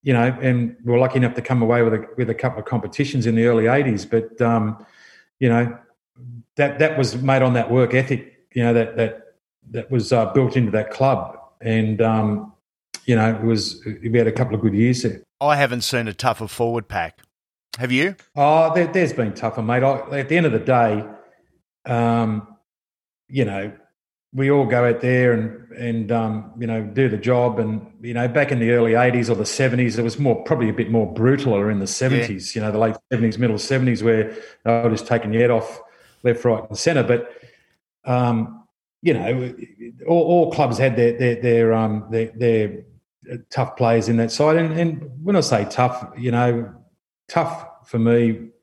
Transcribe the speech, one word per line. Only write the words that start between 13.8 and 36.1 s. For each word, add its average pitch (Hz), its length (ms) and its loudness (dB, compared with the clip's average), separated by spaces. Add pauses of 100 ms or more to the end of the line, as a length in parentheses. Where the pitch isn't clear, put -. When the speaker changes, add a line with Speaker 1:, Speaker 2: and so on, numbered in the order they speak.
Speaker 1:
we 110 320 -4
had 117 100 4
a 107 40 0
couple 110 240 -2
of 104 60 -2
good 107 120 0
years 120 300 2
there. - 180 -4 (180)
Speaker 2:
I 147 180 2
haven't 123 240 0
seen 117 260 -2
a 104 60 -8
tougher 113 340 -2
forward 117 400 -4
pack. 82 320 -6 (580)
Have 123 140 -4
you? 160 240 0 (200)
Speaker 1:
Oh, 156 380 4
there, 175 140 2
there's 175 260 0
been 110 200 -2
tougher, 113 280 -6
mate. 120 220 0
I, 139 360 -2
at 135 100 -6
the 160 80 2
end 170 100 2
of 127 40 2
the 110 80 0
day, 110 460 2 (800)
um, 117 640 -2 (800)
you 131 180 -2
know, 101 260 -6 (640)
we 135 180 0
all 143 140 4
go 120 200 2
out 120 160 0
there 127 320 2
and, 113 380 -6
and, 113 400 -6
um, 110 480 -4
you 120 80 -6
know, 110 160 -4
do 120 260 0
the 107 80 -2
job. 123 420 0
And, 110 320 -4 (100)
you 120 120 -10
know, 120 140 -2
back 143 240 0
in 123 80 0
the 117 120 2
early 117 240 4
eighties 123 340 2
or 117 60 2
the 101 100 -4
seventies, 120 520 0
it 120 60 -2
was 113 160 -4
more, 131 240 0
probably 120 260 0
a 107 40 -2
bit 110 180 -2
more 107 200 0
brutal 110 580 2
in 104 100 -2
the 98 80 -4
seventies, 117 680 -2
Speaker 2:
Yeah. 110 60 -4
Speaker 1:
you 107 40 -4
know, 107 60 -4
the 107 80 -2
late 110 160 0 (160)
seventies, 110 280 0
middle 117 180 0
seventies, 127 460 0
where 110 320 2 (300)
they 117 160 2
were 117 80 2
just 107 180 -2
taking 113 260 0
your 117 80 2
head 123 100 4
off - 300 -2 (420)